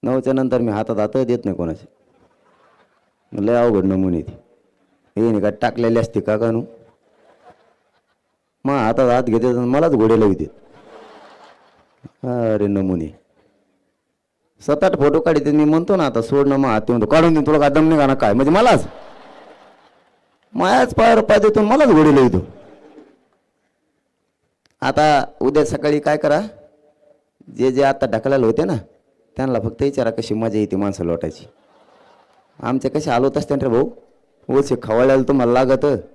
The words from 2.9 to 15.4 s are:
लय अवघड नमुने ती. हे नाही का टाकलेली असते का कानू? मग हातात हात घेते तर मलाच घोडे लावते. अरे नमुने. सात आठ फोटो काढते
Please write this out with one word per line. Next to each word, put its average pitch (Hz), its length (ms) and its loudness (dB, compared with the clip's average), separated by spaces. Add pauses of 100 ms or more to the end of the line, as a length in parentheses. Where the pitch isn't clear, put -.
लय 117 140 0
अवघड 113 300 2
नमुने 95 360 -2
ती. - 100 -14 (840)
हे 113 120 0
नाही 107 120 0
का 104 80 0
टाकलेली 117 500 -2
असते 113 200 -4
का 107 180 -4
कानू? 113 260 -4 (2000)
मग 139 100 -2
हातात 120 360 0
हात 123 140 2
घेते 113 200 0
तर 123 160 0
मलाच 131 320 0
घोडे 110 280 4
लावते. 98 260 2 (1800)
अरे 113 440 -2
नमुने. 95 400 -2 (1600)
सात 147 160 0
आठ - 140 0
फोटो 147 220 2
काढते 151 320 0